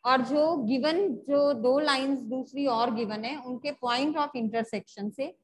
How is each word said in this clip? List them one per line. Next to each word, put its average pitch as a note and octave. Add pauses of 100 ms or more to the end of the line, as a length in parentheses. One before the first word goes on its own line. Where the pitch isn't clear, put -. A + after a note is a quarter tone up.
और B3+
जो D4
गिवन, D4 (220)
जो C#4+
दो B3
लाइंस C#4
दूसरी B3+
और A#3
गिवन G#3+
है, C#4
उनके B3+
point C#4
of C#4+
intersection G#3+
से C#4+